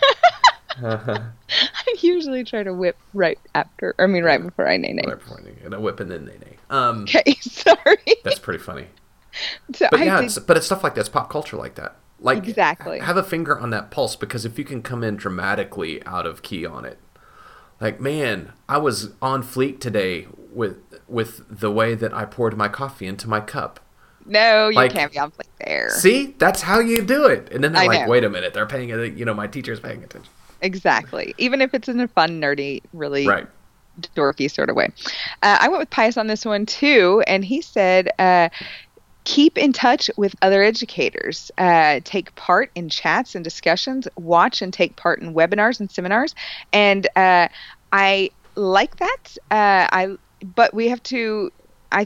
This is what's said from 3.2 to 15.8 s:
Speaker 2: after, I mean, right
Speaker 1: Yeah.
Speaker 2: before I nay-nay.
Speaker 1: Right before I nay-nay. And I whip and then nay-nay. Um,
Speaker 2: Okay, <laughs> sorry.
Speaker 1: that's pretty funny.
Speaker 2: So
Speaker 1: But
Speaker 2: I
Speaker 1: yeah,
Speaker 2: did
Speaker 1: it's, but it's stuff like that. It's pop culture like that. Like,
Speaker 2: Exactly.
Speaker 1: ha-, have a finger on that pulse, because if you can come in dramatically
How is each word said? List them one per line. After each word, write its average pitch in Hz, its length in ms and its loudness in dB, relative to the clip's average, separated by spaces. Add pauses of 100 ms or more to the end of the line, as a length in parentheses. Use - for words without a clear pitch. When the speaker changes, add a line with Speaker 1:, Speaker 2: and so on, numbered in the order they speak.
Speaker 2:
after, - 460 -4
I 185 80 6
mean, 180 160 2
right 156 160 4
Speaker 1:
Yeah. 165 80 -8
Speaker 2:
before 87 200 -2
I 90 100 2
nay-nay. - 280 -4
Speaker 1:
Right - 140 -8
before - 200 -20
I - 40 -20
nay-nay. - 220 -20
And 92 100 -12
I - 20 -10
whip 104 220 -4
and 92 100 -10
then 80 160 -12
nay-nay. - 300 -20 (140)
Um, 120 340 -2
Speaker 2:
Okay, - 340 2
<laughs> - 40 -20
sorry. - 560 4 (260)
Speaker 1:
that's - 160 -4
pretty - 240 -8
funny. 69 240 -14 (880)
Speaker 2:
So - 160 2
Speaker 1:
But - 80 4
Speaker 2:
I 320 60 0
Speaker 1:
yeah, 294 120 2
Speaker 2:
did 247 100 0
Speaker 1:
it's, 214 120 -6
but 160 180 2
it's 160 80 0
stuff 190 180 -2
like - 120 -4
that. 107 60 -2
It's - 80 -6
pop - 200 -4
culture - 280 -8
like - 180 -12
that. - 200 -14 (240)
Like, 180 280 0
Speaker 2:
Exactly. 165 520 -2
Speaker 1:
ha-, 120 60 -10
have 175 120 -2
a - 60 0
finger 156 360 -4
on 120 120 -6
that 104 200 -6
pulse, 127 240 -4
because 113 300 -8
if 113 120 -8
you 151 60 -8
can 127 180 -10
come 120 220 -8
in 107 140 -4
dramatically 92 880 -6